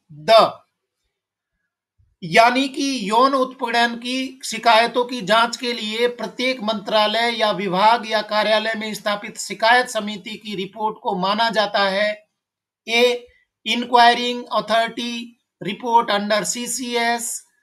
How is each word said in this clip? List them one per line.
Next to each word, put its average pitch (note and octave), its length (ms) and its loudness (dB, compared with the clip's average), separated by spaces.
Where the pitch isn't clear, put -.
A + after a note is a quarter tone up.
the, A3 120 10
यानी A#3 440 4
कि C4 420 -6
यौन B3+ 260 4
उत्पीड़न A#3+ 600 -2
की B3+ 500 -8
शिकायतों A#3 600 2
की B3 160 -8
जांच A3+ 360 0
के B3 160 -6
लिए A3+ 340 -2
प्रत्येक B3+ 460 -6
मंत्रालय G#3+ 760 0
या A3 120 2
विभाग G3+ 580 0
या A3 200 0
कार्यालय G#3+ 480 0
में G#3+ 160 -8
स्थापित G#3 440 -6
शिकायत A#3 520 2
समिति G#3+ 460 -8
की G#3+ 100 -8
रिपोर्ट G#3+ 460 -6
को A3 180 -4
माना G#3+ 380 0
जाता G#3 320 2
है। G3+ 200 0
A, A#3 160 2
inquiring A#3+ 800 2
authority A#3 760 -4
report A3+ 480 0
under G#3 360 0
C A#3+ 220 -6
C A#3+ 300 -6
S, A#3 460 -4